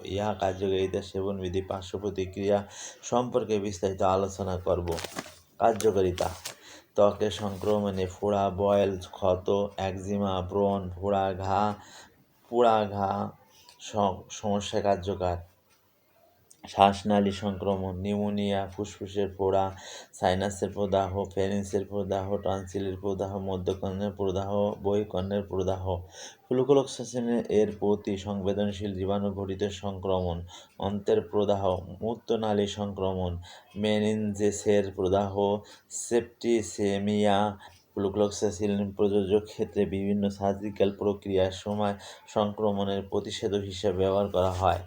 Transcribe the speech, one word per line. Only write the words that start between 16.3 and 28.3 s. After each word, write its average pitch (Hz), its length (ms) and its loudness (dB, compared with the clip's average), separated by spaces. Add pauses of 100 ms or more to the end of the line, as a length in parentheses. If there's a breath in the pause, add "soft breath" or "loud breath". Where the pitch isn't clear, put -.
শ্বাসনালী 101 640 4
সংক্রমণ, 95 640 -2
নিউমোনিয়া, 101 720 -2
ফুসফুসের 101 680 -4
ফোড়া, 95 280 2 (480 loud breath)
সাইনাসের 98 580 0
প্রদাহ, 98 540 0
ফেরেন্সের 98 600 -2
প্রদাহ, 98 420 -4 (100)
টনসিলের 95 640 -2
প্রদাহ, 98 380 -2
মধ্যকর্ণের 95 720 -2
প্রদাহ, 98 380 -2 (320)
বহিঃকর্ণের 101 600 0
প্রদাহ। 92 420 -2 (600 loud breath)
ফ্লুক্লোক্সাসিন 127 840 2 (200)
এর 104 200 4 (100)
প্রতি 104 380 0
সংবেদনশীল 101 760 -2